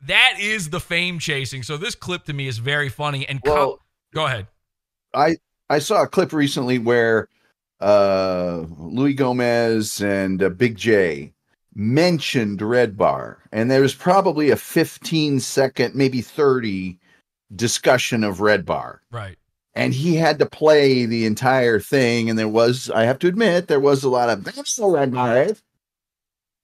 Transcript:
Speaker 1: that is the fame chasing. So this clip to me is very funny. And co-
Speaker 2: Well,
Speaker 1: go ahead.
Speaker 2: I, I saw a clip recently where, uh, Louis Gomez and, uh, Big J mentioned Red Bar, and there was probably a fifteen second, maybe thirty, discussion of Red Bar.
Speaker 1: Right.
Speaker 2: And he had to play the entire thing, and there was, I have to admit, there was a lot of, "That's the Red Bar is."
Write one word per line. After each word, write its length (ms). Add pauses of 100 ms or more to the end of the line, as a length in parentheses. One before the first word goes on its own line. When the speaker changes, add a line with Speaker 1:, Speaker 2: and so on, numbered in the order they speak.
Speaker 1:
that 380
is 300
the 100
fame 400
chasing. 420
So 140
this 180
clip 320
to 80
me 140
is 100
very 300
funny. 400
And 160
co- 100
Speaker 2:
Well, 260 (340)
Speaker 1:
go 140
ahead. 200 (680)
Speaker 2:
I, 220 (340)
I 100
saw 240
a 40
clip 240
recently 480
where, 480 (540)
uh, 840 (140)
Louis 360
Gomez 880
and, 400
uh, 80
Big 280
J 560 (420)
mentioned 880
Red 360
Bar, 420 (120)
and 180
there 120
was 120
probably 560
a 60
fifteen 840
second, 560
maybe 260
thirty, 760 (580)
discussion 680
of 180
Red 240
Bar. 360 (100)
Speaker 1:
Right. 260 (380)
Speaker 2:
And 180
he 220
had 240
to 60
play 600
the 200
entire 540
thing, 500
and 80
there 120
was, 400
I 160
have 140
to 80
admit, 400
there 120
was 240
a 60
lot 200
of, 140
"That's 320
the 120
Red 260
Bar 300
is." 180 (1040)